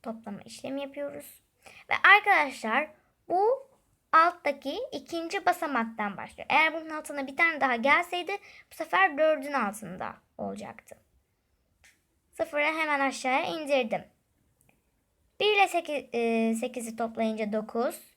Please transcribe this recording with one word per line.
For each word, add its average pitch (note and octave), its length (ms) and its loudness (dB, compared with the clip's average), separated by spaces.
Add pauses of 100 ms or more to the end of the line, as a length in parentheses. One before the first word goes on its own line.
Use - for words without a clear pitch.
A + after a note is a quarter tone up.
Toplama A3+ 380 -10
işlemi - 400 -10
yapıyoruz. C#4+ 600 -10 (480)
Ve - 40 2 (220)
arkadaşlar, D4+ 760 2 (380)
bu G#4+ 400 2 (420)
alttaki D#4 680 2 (120)
ikinci E4 540 -6
basamaktan A3+ 720 -2
başlıyor. - 320 -14
Eğer D#4 240 4
bunun D#4+ 160 -8
altına D4+ 380 -8
bir C4+ 100 -10
tane E4 240 2
daha C4 140 2
gelseydi, D#4+ 560 0 (400)
bu - 40 -20
sefer E4 420 2
dördün D4 360 2
altında G3 600 -4 (220)
olacaktı. - 600 -10 (1400)
Sıfırı D4+ 300 -2
hemen D#4 360 0
aşağıya C4+ 460 0
indirdim. C4+ 600 0 (1300)
Bir G#4 140 4
ile G4 140 6
seki-, E4+ 460 -4
e, A3+ 420 2
sekizi A#3 400 -8
toplayınca A3 580 -2
dokuz. A#3 480 -2 (160)